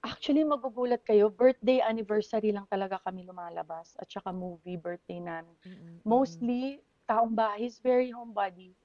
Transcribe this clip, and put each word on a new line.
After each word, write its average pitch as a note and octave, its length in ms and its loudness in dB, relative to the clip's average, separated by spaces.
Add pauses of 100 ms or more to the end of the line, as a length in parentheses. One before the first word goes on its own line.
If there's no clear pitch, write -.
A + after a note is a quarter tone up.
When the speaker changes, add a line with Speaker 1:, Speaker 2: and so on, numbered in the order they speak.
Speaker 1:
Actually, C#4+ 400 0
magugulat B3 580 0
kayo, G#3+ 300 6
birthday B3+ 480 4
anniversary G#3+ 720 0
lang G3+ 160 -4
talaga F#3+ 340 -4
kami F#3 220 -8
lumalabas. E3+ 720 -12
At - 140 -14
saka F#3+ 240 -8
movie, F3+ 400 -10
birthday F3 440 -10
namin. E3+ 440 -12
Speaker 2:
Mm-mm, F3+ 80 -20
mm-mm. E3+ 320 -20
Speaker 1:
Mostly, B3 600 0 (440)
taong A3+ 240 2
bahay, A3 340 0
he's A#3+ 140 -8
very B3+ 320 2
homebody. G3 640 -8 (100)